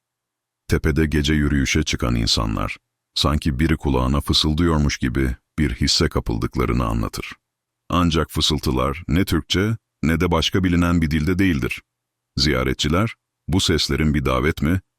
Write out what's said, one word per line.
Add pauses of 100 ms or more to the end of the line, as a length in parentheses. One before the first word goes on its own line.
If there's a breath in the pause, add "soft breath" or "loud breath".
(680)
Tepede
gece
yürüyüşe
çıkan
insanlar, (380)
sanki
biri
kulağına
fısıldıyormuş
gibi (220)
bir
hisse
kapıldıklarını
anlatır. (560)
Ancak
fısıltılar
ne
Türkçe (260)
ne
de
başka
bilinen
bir
dilde
değildir. (540)
Ziyaretçiler, (340)
bu
seslerin
bir
davet
mi (180)